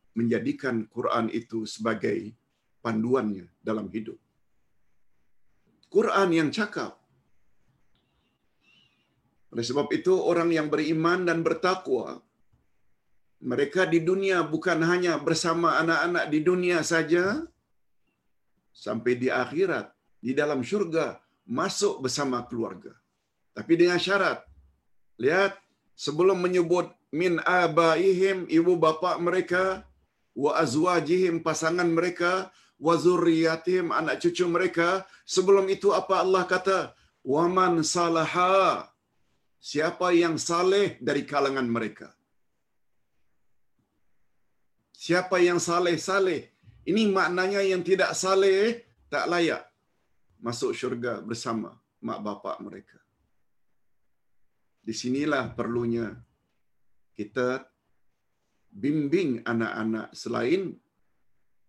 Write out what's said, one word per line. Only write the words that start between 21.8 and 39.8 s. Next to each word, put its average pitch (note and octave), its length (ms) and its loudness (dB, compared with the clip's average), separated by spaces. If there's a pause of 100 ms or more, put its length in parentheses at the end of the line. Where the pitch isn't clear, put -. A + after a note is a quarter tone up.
bersama B2 400 -4
keluarga. G#2+ 480 -8 (640)
Tapi A2+ 160 0
dengan F3 240 4
syarat. F#3 480 -2 (720)
Lihat, F#3 400 0 (400)
sebelum F3+ 400 2
menyebut F3+ 560 0 (160)
"min E3+ 320 0
abaihim", F3+ 1040 2
ibu E3+ 320 2
bapa D#3+ 400 2
mereka, F#3 640 0 (560)
"wa C#3+ 240 2
azwajihim", E3 800 2
pasangan E3 480 0
mereka, F3 640 -2 (240)
"wa D#3+ 160 2
zurriyatihim", E3+ 960 2
anak C#3+ 320 -2
cucu F3 240 0
mereka. F3 640 0 (160)
Sebelum F#3+ 480 4
itu G3 160 2
apa F#3 320 2
Allah F#3 240 2
kata? F#3+ 480 0 (320)
"Wa D#3 240 2
man F3+ 320 4
salaha", E3+ 1040 2 (760)
siapa F3 560 -2